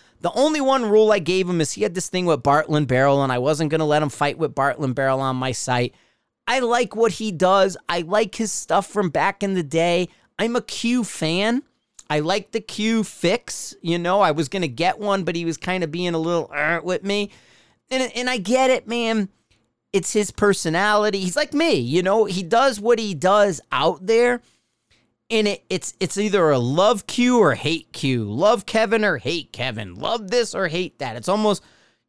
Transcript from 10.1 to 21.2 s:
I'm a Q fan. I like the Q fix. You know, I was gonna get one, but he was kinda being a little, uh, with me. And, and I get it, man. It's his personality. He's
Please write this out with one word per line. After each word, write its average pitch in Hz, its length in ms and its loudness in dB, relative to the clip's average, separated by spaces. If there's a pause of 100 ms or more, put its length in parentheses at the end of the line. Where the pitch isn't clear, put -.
I'm 233 160 -2
a 240 60 0
Q 233 420 -2
fan. 196 600 -2 (440)
I 151 120 0
like 185 320 -2
the 226 100 -4
Q 220 420 -2
fix. - 760 -4
You 170 160 -2
know, 180 240 0
I 180 80 4
was 151 180 -2
gonna 180 200 -4
get 156 320 -2
one, 196 240 -2
but 170 120 -4
he 170 100 -6
was 160 120 -4
kinda 185 300 -4
being 175 280 -4
a 160 40 0
little, 165 340 -2
uh, 156 300 -2
with 175 200 -4
me. 202 280 -2 (600)
And, 262 240 -2
and 247 140 -4
I 254 80 -2
get 254 340 2
it, - 160 0
man. 226 420 -2 (640)
It's 185 220 -2
his 208 180 0
personality. 202 880 2
He's 180 160 -4